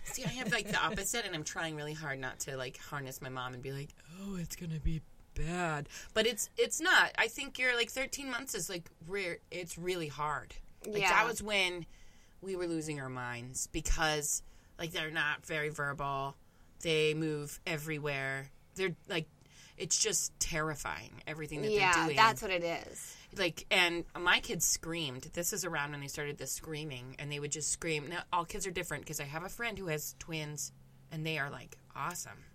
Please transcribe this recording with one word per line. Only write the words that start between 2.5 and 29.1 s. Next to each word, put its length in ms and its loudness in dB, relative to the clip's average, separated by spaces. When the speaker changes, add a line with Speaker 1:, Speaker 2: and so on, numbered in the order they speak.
Speaker 1:
like, 220 -6
harness 420 -6
my 80 -8
mom 260 -6
and 80 -10
be 100 -6
like, 180 -6
"Oh, 140 -6
it's 200 -4
gonna 240 -4
be 220 2
bad." 540 0
But 120 6
it's, 300 0
it's 240 2
not. 380 8
I 100 4
think 300 -6
you're, 180 4
like, 140 2
thirteen 400 -2
months 240 -4
is, 160 -2
like, 180 -4
rare. 320 -2
It's 260 -6
really 320 0
hard. 460 -2
Like, 160 0
Speaker 2:
Yeah. 80 6
Speaker 1:
that 160 8
was 160 -2
when 440 2
we 160 -4
were 100 0
losing 340 -2
our 80 -6
minds 600 -6
because, 760 2
like, 140 -4
they're 180 0
not 340 0
very 260 0
verbal. 680 -2
They 340 4
move 520 -2
everywhere. 840 -2
They're, 200 2
like, 180 0
it's 220 2
just 380 2
terrifying, 880 -2
everything 360 -6
that 100 0
Speaker 2:
Yeah, 220 6
Speaker 1:
they're 100 6
doing. 120 4
Speaker 2:
that's 260 8
what 80 -2
it 120 2
is. 540 -6
Speaker 1:
Like, 340 0
and 340 6
my 240 6
kids 260 -2
screamed. 680 -2
This 200 -2
is 120 -4
around 280 -2
when 80 -8
they 80 -6
started 300 -4
the 80 -6
screaming, 720 -6
and 140 -4
they 80 -2
would 100 -4
just 220 -2
scream. 380 0
Now, 120 -4
all 120 2
kids 220 -4
are 40 -2
different 360 -4
'cause 120 -6